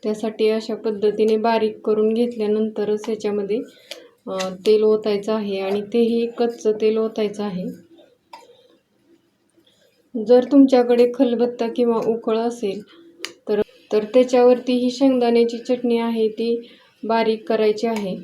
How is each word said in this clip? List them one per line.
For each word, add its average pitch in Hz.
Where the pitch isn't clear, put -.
त्यासाठी 214
अशा 220
पद्धतीने 214
बारीक 220
करून 220
घेतल्यानंतरच 214
याच्यामध्ये, 208
अ, 190
तेल 214
ओतायचं 214
आहे 202
आणि 196
तेही 233
कच्चं 233
तेल 220
ओतायचं 220
आहे. 202
जर 247
तुमच्याकडे 247
खलबत्ता 240
किंवा 233
उखळ 226
असेल 220
तर, 208
तर 214
त्याच्यावरती 247
ही 247
शेंगदाण्याची 240
चटणी 240
आहे 226
ती 233
बारीक 220
करायची 214
आहे. 208